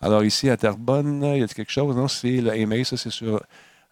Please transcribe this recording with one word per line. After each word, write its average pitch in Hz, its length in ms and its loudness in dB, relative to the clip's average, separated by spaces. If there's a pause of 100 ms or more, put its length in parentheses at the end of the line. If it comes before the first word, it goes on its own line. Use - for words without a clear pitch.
Alors 104 220 4
ici, 107 260 2
à 117 80 2
Terrebonne, 135 640 0
y 143 200 0
a-t-il 104 100 -4
quelque - 180 -10
chose ? 139 240 0
Non, 131 120 2
c'est 127 340 -2
le 113 100 2
A 110 60 -2
M 110 140 0
A, 120 120 0
ça, 123 140 -4
c'est 117 140 -8
sur, 107 300 -4 (500)